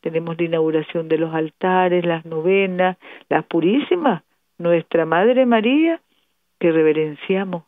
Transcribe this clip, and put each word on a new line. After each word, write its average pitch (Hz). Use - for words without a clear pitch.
tenemos 165
la 170
inauguración 160
de 160
los 160
altares, 180
las 165
novenas, 180
la 156
Purísima, 233
nuestra 170
Madre 220
María, 262
que 170
reverenciamos. 160